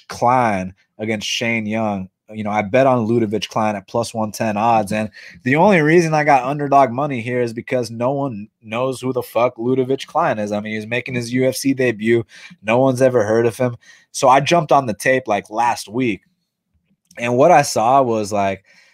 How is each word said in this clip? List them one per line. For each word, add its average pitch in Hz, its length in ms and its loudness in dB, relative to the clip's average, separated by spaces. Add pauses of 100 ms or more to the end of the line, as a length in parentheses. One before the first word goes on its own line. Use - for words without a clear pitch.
Klein 113 640 0 (240)
against 107 300 -6
Shane 117 380 -4
Young. 104 420 -4 (220)
You 107 160 -10
know, 104 60 -4
I 107 100 0
bet 127 260 2
on 127 140 2
Ludovic 110 480 -2
Klein 107 260 -2
at 98 140 -14
plus 117 240 -4
one 110 180 -4
ten 110 240 -4
odds. 107 380 0
And 107 160 -4 (340)
the 131 140 2
only 185 240 6
reason 160 320 4
I 151 100 0
got 139 220 4
underdog 139 460 2
money 139 280 -4
here 123 220 -4
is 117 100 -2
because 117 400 -4
no 120 220 -2
one 127 340 -6 (140)
knows 120 400 -6
who 127 100 -4
the 127 100 -2
fuck 120 360 -2
Ludovic 131 500 -2
Klein 147 320 -2
is. 104 140 -4
I 104 80 -2
mean, 107 140 -8
he's 107 120 -8
making 123 280 -6
his 120 180 -6
U 127 120 2
F 127 120 0
C 135 160 -2
debut. 117 520 0 (360)
No 110 180 2
one's 131 220 2
ever 123 240 4
heard 113 200 2
of 113 120 -2
him. 123 180 -2 (380)
So 135 160 2
I 135 100 6
jumped 156 320 2
on 139 140 4
the 110 80 -4
tape, 131 340 0
like, 101 220 -2
last 113 400 -2
week. 110 320 -4 (960)
And 120 180 -2
what 147 160 6
I 147 120 6
saw 127 380 2
was, 110 300 -2
like, 98 320 -2 (300)